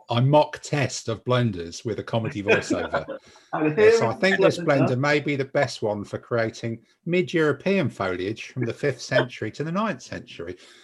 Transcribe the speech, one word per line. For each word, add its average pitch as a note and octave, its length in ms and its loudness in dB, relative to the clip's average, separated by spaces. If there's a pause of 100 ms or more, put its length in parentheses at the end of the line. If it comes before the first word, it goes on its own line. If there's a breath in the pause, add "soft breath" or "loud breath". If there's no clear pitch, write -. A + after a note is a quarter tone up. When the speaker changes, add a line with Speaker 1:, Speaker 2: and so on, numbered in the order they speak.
(100)
Speaker 1:
a A#2 100 2
mock D3 420 4
test - 460 -4
of A2 160 -6
blenders G#2 640 0
with A2 140 -4
a - 20 -6
comedy A2 400 -4
Speaker 2:
<laughs> G2 60 -4
Speaker 1:
voiceover. - 580 0 (480 soft breath)
Speaker 2:
And D#3 240 2
Speaker 1:
Yeah, G#3 60 6
Speaker 2:
here A3 140 10
Speaker 1:
so B2+ 100 2
I A2+ 60 -2
Speaker 2:
is - 60 -8
Speaker 1:
think F#3+ 200 2
this E3 180 4
Speaker 2:
blender. C#3+ 320 4
Speaker 1:
blender B2 80 0
may D3 220 2
be C#3+ 160 -2
the C3 100 -2
best C#3 360 -2
one G#2 220 -2
for G#2+ 140 -10
creating A#2 680 -4 (220)
mid-European E3+ 840 0
foliage F#2+ 600 -4
from B2+ 180 -4
the A#2+ 80 -4
fifth C#3+ 260 -4
century B2 520 -2
to C#3+ 120 -8
the D#3+ 80 -6
ninth G3 300 -4
century. - 540 -12 (280 soft breath)